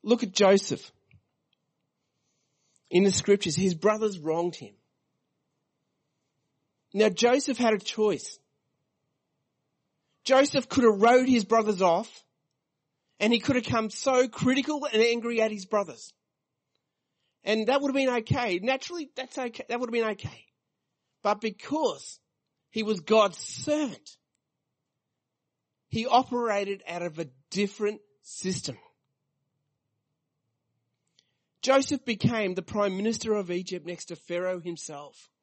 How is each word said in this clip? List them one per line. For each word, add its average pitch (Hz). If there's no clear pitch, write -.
Look 226
at 190
Joseph. 196
In 180
the 196
scriptures, 196
his 185
brothers 208
wronged 165
him. 104
Now, 214
Joseph 240
had 226
a 202
choice. 202
Joseph 269
could 254
have 214
wrote 254
his 240
brothers 214
off, 185
and 214
he 226
could 254
have 240
come 220
so 262
critical 277
and 220
angry 233
at 220
his 196
brothers. 185
And 220
that 277
would 277
have 262
been 254
okay. 220
Naturally, 262
that's 254
okay. 247
That 240
would 247
have 226
been 226
okay. -
But 208
because 226
he 220
was 208
God's 202
servant. -
He 226
operated 208
out 170
of 160
a 160
different 208
system. -
Joseph 269
became 214
the 180
prime 202
minister 214
of 190
Egypt 175
next 175
to 170
Pharaoh 180
himself. 156